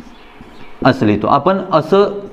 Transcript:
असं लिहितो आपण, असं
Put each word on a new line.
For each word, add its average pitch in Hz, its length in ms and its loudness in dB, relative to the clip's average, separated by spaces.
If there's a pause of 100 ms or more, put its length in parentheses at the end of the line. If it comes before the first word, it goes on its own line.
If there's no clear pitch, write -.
(840)
असं 123 220 2
लिहितो 104 200 2
आपण, 185 320 2 (140)
असं 190 480 2 (120)